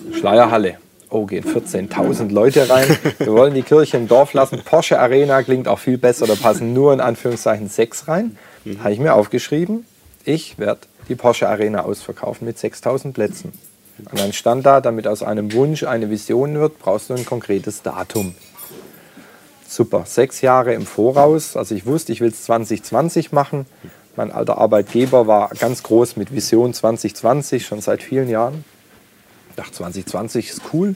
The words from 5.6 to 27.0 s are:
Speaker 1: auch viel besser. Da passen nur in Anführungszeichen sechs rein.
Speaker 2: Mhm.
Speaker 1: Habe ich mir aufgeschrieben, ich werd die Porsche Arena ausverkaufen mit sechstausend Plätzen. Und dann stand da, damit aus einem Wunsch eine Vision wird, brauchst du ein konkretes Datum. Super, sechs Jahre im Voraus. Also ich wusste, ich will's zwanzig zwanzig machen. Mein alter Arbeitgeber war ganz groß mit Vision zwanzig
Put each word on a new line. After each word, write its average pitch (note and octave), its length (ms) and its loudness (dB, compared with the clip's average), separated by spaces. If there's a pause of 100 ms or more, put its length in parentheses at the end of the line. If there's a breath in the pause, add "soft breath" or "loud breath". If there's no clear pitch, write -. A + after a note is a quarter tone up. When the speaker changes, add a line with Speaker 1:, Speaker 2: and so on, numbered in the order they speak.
Speaker 1:
auch - 120 0
viel B2+ 200 -2
besser. B2 260 2
Da G#2+ 100 2
passen A2+ 380 0
nur C#3 200 6
in C3 60 2
Anführungszeichen A2+ 680 -2
sechs - 380 -4
rein. D#3 300 -4 (280 loud breath)
Speaker 2:
Mhm. G2+ 180 -10
Speaker 1:
Habe G#2 100 0
ich G#2+ 60 -4
mir D3 140 2
aufgeschrieben, D#3 720 0 (400)
ich - 320 -6
werd G#2+ 300 -4 (220)
die B2+ 60 -4
Porsche A#2+ 320 2
Arena G#2 360 0
ausverkaufen G#2 640 -8
mit A2+ 100 -8
sechstausend C3 560 -4
Plätzen. G#2 380 -4 (600)
Und G#2 80 -6
dann G2+ 140 -4
stand C3 320 -2
da, C3+ 160 6
damit A2+ 260 -2
aus G#2+ 140 -2
einem G#2+ 320 -4
Wunsch D3 300 2
eine A#2 260 -4
Vision A#2+ 500 -2
wird, D3+ 200 -2
brauchst G2 300 -2
du C3 60 -6
ein B2 100 -6
konkretes G#2 580 -6
Datum. F#2 500 -6 (1300 loud breath)
Super, G2+ 400 -2
sechs - 340 0
Jahre B2+ 320 2
im G#2+ 120 -4
Voraus. C#3+ 680 2
Also A2 200 -4
ich F#2+ 100 -8
wusste, C#3+ 260 -2
ich A2+ 100 -4
will's A#2 220 -2
zwanzig A2+ 400 -2
zwanzig D#3 480 -2
machen. C#3+ 340 -2 (500 loud breath)
Mein A2 160 -6
alter A2+ 260 -4
Arbeitgeber A2+ 680 2
war G#2 220 4 (100)
ganz A#2+ 240 -2
groß A#2 340 2
mit G#2+ 160 -8
Vision A#2+ 400 0
zwanzig A2+ 420 -2